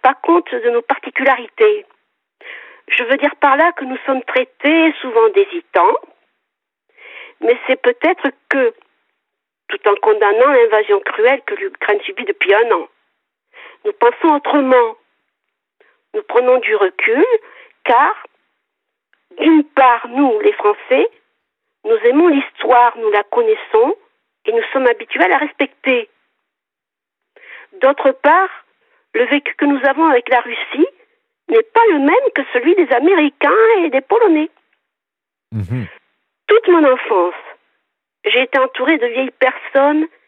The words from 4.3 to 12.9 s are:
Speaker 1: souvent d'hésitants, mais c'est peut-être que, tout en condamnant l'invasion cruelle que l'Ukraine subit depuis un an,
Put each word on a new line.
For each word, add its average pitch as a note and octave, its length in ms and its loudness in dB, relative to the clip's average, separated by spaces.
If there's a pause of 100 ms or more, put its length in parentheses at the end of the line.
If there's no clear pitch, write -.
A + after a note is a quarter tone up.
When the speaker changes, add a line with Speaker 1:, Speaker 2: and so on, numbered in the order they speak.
Speaker 1:
souvent A3+ 340 0
d'hésitants, F#3+ 600 0 (1400)
mais A#3+ 160 0 (100)
c'est C4 140 -2
peut-être C#4 480 -2 (180)
que, B3+ 260 -2 (920)
tout - 220 -4
en G4+ 120 2
condamnant G#3+ 520 2
l'invasion G#3+ 480 2
cruelle B3 440 -2
que G3+ 100 -8
l'Ukraine G3 500 -6
subit G3 180 -12
depuis G3 300 -2
un A#3 240 0
an, D#3+ 100 -10 (960)